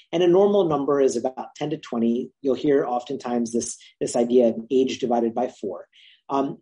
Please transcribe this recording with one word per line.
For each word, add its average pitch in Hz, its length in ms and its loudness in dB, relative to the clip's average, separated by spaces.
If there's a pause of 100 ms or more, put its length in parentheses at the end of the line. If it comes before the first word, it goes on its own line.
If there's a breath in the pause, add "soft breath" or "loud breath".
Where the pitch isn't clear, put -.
(120)
And 170 120 0
a 175 40 4
normal 196 400 4
number 143 340 0
is 123 160 2
about 117 380 -6
ten 151 160 -6
to 151 60 -6
twenty. 117 540 -2 (100)
You'll 131 140 0
hear 147 300 2
oftentimes 120 640 -4
this, 117 260 -4 (220 loud breath)
this 139 160 -4
idea 120 320 4
of 110 120 0 (120)
age 127 280 2
divided 117 360 0
by 123 140 -2
four. 90 380 -10 (400 soft breath)
Um, 139 340 -4